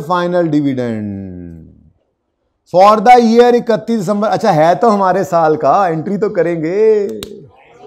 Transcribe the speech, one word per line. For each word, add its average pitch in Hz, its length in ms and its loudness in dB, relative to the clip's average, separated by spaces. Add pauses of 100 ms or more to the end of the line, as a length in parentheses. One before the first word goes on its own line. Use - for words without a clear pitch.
final 175 460 -2
dividend 101 1160 -6 (1080)
for 196 260 6
the 247 180 6
year 240 380 4
इकतीस 233 420 -2
दिसंबर। 208 300 -4
अच्छा, 202 240 0
है 160 240 4
तो 233 140 0
हमारे 196 360 0
साल 160 320 0
का, 170 300 0
एंट्री 165 300 -6
तो 202 140 -2
करेंगे। 190 760 -2 (800)